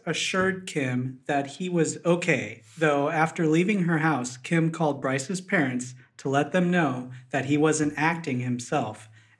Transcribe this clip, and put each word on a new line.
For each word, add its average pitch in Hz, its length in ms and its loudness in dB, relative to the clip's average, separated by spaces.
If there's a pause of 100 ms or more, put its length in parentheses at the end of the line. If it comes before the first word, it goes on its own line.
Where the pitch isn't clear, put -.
assured 185 640 -2
Kim 127 600 -2
that 139 200 0
he 180 240 -8
was 165 340 2
okay, 165 580 0 (140)
though 147 320 2
after 165 380 0
leaving 180 380 4
her 165 140 2
house, 147 380 0
Kim 165 360 0
called 147 280 0
Bryce's 135 400 -2
parents 127 540 -2 (240)
to - 100 -6
let 143 220 2
them 180 200 2
know 131 400 0 (200)
that 135 160 -2
he 143 100 2
wasn't 151 400 2
acting 156 440 0
himself 123 680 -4 (320)